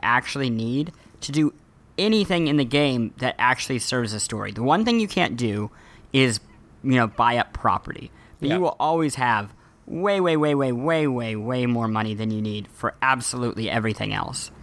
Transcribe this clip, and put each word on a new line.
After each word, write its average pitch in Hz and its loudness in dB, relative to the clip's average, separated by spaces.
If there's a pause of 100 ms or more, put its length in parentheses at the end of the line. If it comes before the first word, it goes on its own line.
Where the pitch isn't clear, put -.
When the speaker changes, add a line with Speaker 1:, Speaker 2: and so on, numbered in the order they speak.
Speaker 1:
actually 127 0
need 120 -2 (300)
to 143 -8
do 147 2 (440)
anything 185 2
in 147 2
the 139 4
game 127 0
that 127 -2
actually 127 0
serves 120 -2
a 107 -6
story. 104 -6
The 107 -6
one 165 2
thing 233 2
you 214 0
can't 175 -2
do 104 -2 (420)
is, 127 4 (420)
you 131 2
know, 117 4
buy 117 2
up - 0
property. - -4 (300)
But 139 0
Speaker 2:
Yeah. 160 2
Speaker 1:
you 185 2
will 165 0
always 156 2
have 110 0 (320)
way, 196 0
way, 170 2
way, 151 4
way, 135 2
way, 151 0
way, 117 -2
way 123 -2
more 117 0
money 110 -2
than 110 -4
you 107 -2
need 104 -6
for - -4
absolutely 120 -2
everything 107 -2
else. - -8 (120)